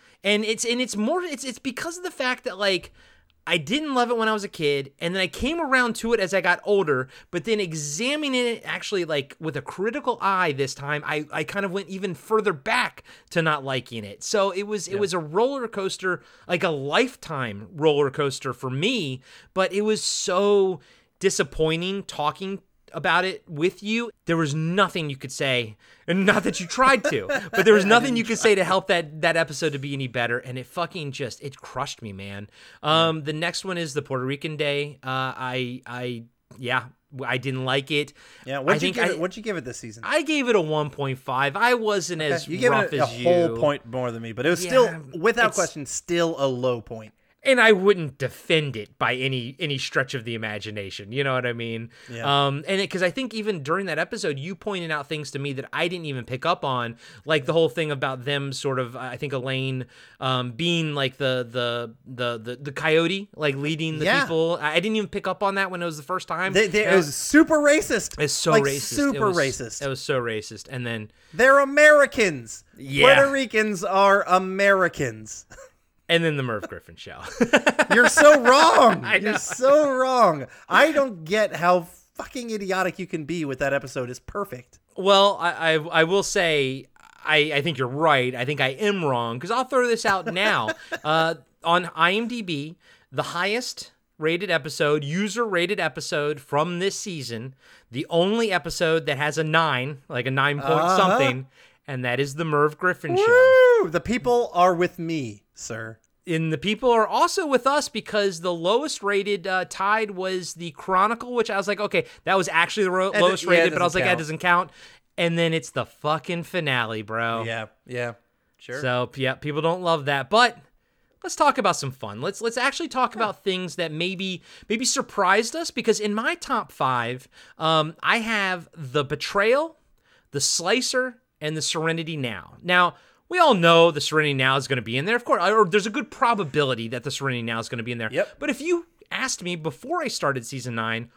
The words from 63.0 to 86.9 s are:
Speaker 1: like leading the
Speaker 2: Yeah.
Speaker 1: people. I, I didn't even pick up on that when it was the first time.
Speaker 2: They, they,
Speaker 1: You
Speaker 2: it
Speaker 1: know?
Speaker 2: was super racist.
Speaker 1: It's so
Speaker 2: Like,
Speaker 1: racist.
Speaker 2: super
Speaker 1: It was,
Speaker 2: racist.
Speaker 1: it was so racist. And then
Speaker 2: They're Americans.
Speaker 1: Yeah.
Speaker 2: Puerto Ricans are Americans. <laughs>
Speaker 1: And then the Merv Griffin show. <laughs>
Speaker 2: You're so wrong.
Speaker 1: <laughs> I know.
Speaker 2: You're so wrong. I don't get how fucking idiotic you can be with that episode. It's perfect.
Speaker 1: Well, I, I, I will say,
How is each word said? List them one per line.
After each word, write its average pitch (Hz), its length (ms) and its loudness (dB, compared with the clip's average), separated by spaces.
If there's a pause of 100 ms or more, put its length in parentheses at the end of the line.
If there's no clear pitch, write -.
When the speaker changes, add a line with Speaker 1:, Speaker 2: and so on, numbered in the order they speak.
Speaker 1:
like 147 220 -2
leading 156 440 -4
the 151 60 -2
Speaker 2:
Yeah. 262 180 2
Speaker 1:
people. 165 360 0
I, 151 140 -2
I 170 80 0
didn't 220 160 -2
even 202 100 -2
pick 202 180 -8
up 185 160 -4
on 196 140 0
that 196 160 -2
when 180 100 -6
it 175 40 -4
was 160 100 -6
the 147 80 -14
first 185 240 -6
time. 180 240 -4
Speaker 2:
They, 202 160 4
they, 190 140 0
Speaker 1:
You 214 60 0
Speaker 2:
it 170 40 4
Speaker 1:
know? 190 60 6
Speaker 2:
was 151 180 2
super 311 440 4
racist. 294 600 2
Speaker 1:
It's 147 120 0
so - 180 0
Speaker 2:
Like, 147 120 4
Speaker 1:
racist. 139 180 -2
Speaker 2:
super 277 360 -2
Speaker 1:
It 139 120 -4
was, 180 80 0
Speaker 2:
racist. 131 480 -2
Speaker 1:
it - 20 -2
was 131 140 -6
so 135 180 -2
racist. 110 500 -6
And 123 160 -8
then 113 260 -8 (220)
Speaker 2:
They're 262 260 6
Americans. 277 1040 4 (120)
Speaker 1:
Yeah. 139 380 6
Speaker 2:
Puerto 277 160 6
Ricans 214 540 0
are 196 380 6 (480)
Americans. 139 800 -2
<laughs> - 40 -20 (540)
Speaker 1:
And 170 140 2
then 156 140 0
the 135 60 -2
Merv 110 260 -6
Griffin 85 260 -18
show. - 240 -16 (380)
<laughs> 294 360 2
Speaker 2:
You're 240 140 8
so 294 340 10
wrong. 247 600 8
Speaker 1:
<laughs> - 20 -8
I 196 160 2
know. 208 120 0
Speaker 2:
You're 196 80 0
so 277 540 4
wrong. 247 520 4 (240)
I 269 240 6
don't 247 320 -2
get 196 280 0
how 175 280 4 (320)
fucking - 360 -10
idiotic 190 480 -2
you 185 80 -8
can 156 200 -6
be 160 180 -4
with 135 160 -4
that 139 140 0
episode. 131 360 -4
It's 127 120 -12
perfect. - 580 -12 (160)
Speaker 1:
Well, 196 420 6
I, 170 140 0
I, 160 220 0
I 160 320 2
will 185 180 2
say, 147 600 0 (400)